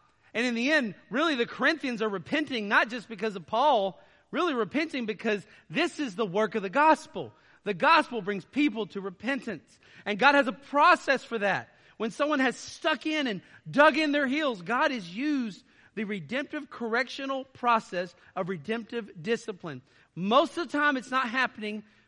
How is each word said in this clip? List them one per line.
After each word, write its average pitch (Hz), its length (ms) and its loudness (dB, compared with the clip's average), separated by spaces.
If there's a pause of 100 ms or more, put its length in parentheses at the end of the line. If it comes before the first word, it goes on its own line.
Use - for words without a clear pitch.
(360)
And 226 100 0
in 247 80 0
the 233 180 0
end, 254 220 2 (160)
really 302 240 2
the 240 140 0
Corinthians 254 560 0
are 220 60 0
repenting, 220 580 -4
not 254 220 2
just 233 200 -10
because 214 260 -6
of 175 120 -12
Paul, 226 520 2 (300)
really 311 240 0
repenting 247 540 -4
because 208 360 -2 (280)
this 294 280 -2
is 247 160 -6
the 220 80 -2
work 202 300 0
of 220 80 -2
the 190 80 -6
gospel. 220 640 2 (340)
The 208 60 -2
gospel 247 480 4
brings 190 240 -6
people 226 420 -2
to 196 140 -10
repentance. 202 760 -8 (280)
And 208 120 -2
God 269 180 8
has 277 120 6
a 254 60 -2
process 294 720 2
for 233 140 -6
that. 185 280 -2 (300)
When 214 140 -4
someone 294 280 0
has 262 160 2
stuck - 500 -4
in 285 220 -2
and 196 140 -4 (280)
dug 277 280 6
in 302 160 2
their 294 120 2
heels, 254 360 -2
God 254 300 0
has 202 220 -6
used 254 480 -4 (320)
the 214 120 -4
redemptive 220 640 -6
correctional 262 720 -4
process 220 720 -2 (220)
of 185 100 -2
redemptive 208 640 -6 (100)
discipline. 180 600 -6 (340)
Most 226 420 2
of 330 140 -4
the 294 60 -2
time 294 180 2
it's 254 160 -6
not 254 160 0
happening 220 560 -4 (240)